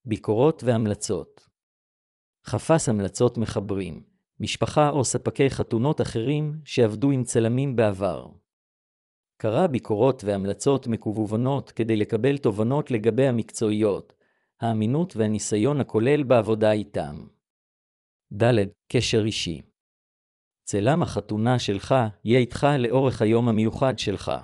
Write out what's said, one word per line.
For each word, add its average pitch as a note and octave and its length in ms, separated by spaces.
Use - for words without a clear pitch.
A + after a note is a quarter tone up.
ביקורות A#2 580
והמלצות. G#2+ 840
חפש D#3 440
המלצות G#2+ 480
מחברים, G2 640
משפחה C3 500
או C#3+ 160
ספקי C3 440
חתונות B2 520
אחרים D3 640
שעבדו A2+ 460
עם B2+ 120
צלמים B2 520
בעבר. F#2+ 520
קרא B2 300
ביקורות B2+ 560
והמלצות G2+ 640
מקוונות A2+ 840
כדי A2+ 240
לקבל A#2 420
תובנות B2 540
לגבי A2+ 360
המקצועיות, G#2+ 840
האמינות A#2 560
והניסיון G#2+ 640
הכולל C3 420
בעבודה A2 480
איתם. E2+ 560
ד', A2+ 200
קשר A#2 340
אישי. E2+ 360
צלם B2+ 400
החתונה A2 560
שלך G#2 360
יהיה A#2 160
איתך B2 280
לאורך B2 420
היום A2+ 280
המיוחד A2 500
שלך. - 320